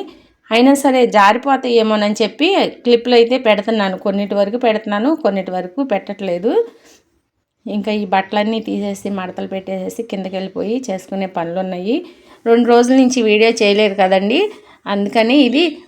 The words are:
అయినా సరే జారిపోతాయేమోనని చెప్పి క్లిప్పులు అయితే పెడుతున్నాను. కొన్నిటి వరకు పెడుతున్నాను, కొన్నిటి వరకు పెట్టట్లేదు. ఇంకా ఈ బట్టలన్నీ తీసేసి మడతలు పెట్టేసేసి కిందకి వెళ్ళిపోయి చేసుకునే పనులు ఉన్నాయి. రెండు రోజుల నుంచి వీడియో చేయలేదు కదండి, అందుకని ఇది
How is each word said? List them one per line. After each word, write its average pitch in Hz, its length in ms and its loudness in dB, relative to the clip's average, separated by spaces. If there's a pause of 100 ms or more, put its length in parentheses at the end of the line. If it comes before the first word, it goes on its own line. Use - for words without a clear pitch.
(500)
అయినా 247 260 4
సరే 277 300 2
జారిపోతాయేమోనని 220 1120 2
చెప్పి 226 280 0 (300)
క్లిప్పులు 240 380 2
అయితే 233 220 4
పెడుతున్నాను. 208 600 0
కొన్నిటి 202 380 -4
వరకు 202 220 0
పెడుతున్నాను, 214 580 -2
కొన్నిటి 196 360 -4
వరకు 185 320 -6
పెట్టట్లేదు. 196 680 -4 (1120)
ఇంకా 208 260 -6
ఈ 214 140 -4
బట్టలన్నీ 208 540 -2
తీసేసి 202 500 -8
మడతలు 190 380 -8
పెట్టేసేసి 190 560 -8
కిందకి 190 320 -10
వెళ్ళిపోయి 190 440 -6
చేసుకునే 190 480 -8
పనులు 175 320 -6
ఉన్నాయి. 185 360 -4 (500)
రెండు 233 240 2
రోజుల 240 260 4
నుంచి 254 260 4
వీడియో 214 300 4
చేయలేదు 208 460 2
కదండి, 196 420 2 (460)
అందుకని 220 540 0
ఇది 262 240 2 (240)